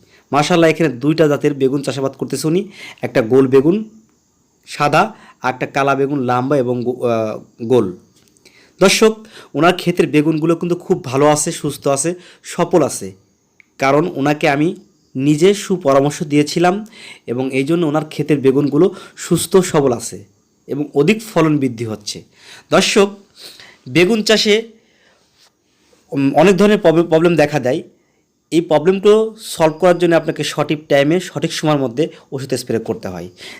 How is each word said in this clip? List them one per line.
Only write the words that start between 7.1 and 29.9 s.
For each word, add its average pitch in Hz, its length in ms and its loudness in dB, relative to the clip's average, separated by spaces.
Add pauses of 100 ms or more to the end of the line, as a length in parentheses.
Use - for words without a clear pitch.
গোল। 117 240 2 (920)
দর্শক, 208 320 4 (420)
ওনার 170 220 4
ক্ষেতের 175 300 -2
বেগুনগুলো 156 500 0
কিন্তু 175 200 -4
খুব - 280 -4
ভালো 135 220 0
আছে, 151 260 0
সুস্থ - 360 -8
আছে, 139 260 -2 (280)
সফল 170 400 0
আছে, 107 260 -4 (720)
কারণ 139 260 2 (100)
ওনাকে 147 340 0
আমি 147 200 0 (460)
নিজে 147 400 2
সুপরামর্শ 143 680 0
দিয়েছিলাম 170 640 0 (400)
এবং 123 260 -4
এই 135 120 -2
জন্য 165 220 0
ওনার 151 180 -2
ক্ষেতের 151 340 -2
বেগুনগুলো 139 560 2 (220)
সুস্থ - 400 -2
সবল 156 360 2
আছে 104 320 -10 (420)
এবং 139 180 -6 (100)
অধিক 156 280 2
ফলন 156 360 0
বৃদ্ধি 120 260 -4
হচ্ছে। 107 380 -10 (480)
দর্শক, 196 380 2 (800)
বেগুন 180 340 2
চাষে, 214 560 0 (1300)
উম, 139 220 0
অনেক 175 220 4
ধরনের 208 220 4
প্রবলে-, 165 300 2
প্রবলেম 170 280 2
দেখা 147 240 2
দেয়। 127 220 -2 (680)
এই 160 100 2
প্রবলেমগুলো 196 800 2
সলভ 156 380 -2
করার 175 200 2